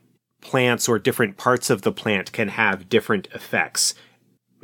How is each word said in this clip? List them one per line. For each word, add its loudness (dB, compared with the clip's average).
plants 2
or 2
different 0
parts 0
of 2
the 2
plant -2
can -2
have 0
different 0
effects. -2